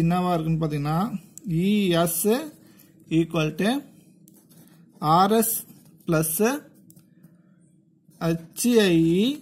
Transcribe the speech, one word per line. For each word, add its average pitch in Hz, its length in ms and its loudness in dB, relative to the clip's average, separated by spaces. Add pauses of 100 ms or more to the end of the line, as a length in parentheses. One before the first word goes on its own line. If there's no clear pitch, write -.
என்னவா 180 300 0
இருக்குன்னு 160 280 -2
பார்த்தீங்கன்னா 151 360 -2 (680)
இ 202 80 2 (300)
எஸ் 170 220 -2 (920)
equal 165 300 -2 (120)
to 208 120 0 (1400)
ஆர் 202 240 4
எஸ் 220 120 -2 (560)
plus 160 240 0 (1900)
ஹச் 165 420 -4 (200)
ஐ 175 100 4 (240)
இ 226 60 2 (160)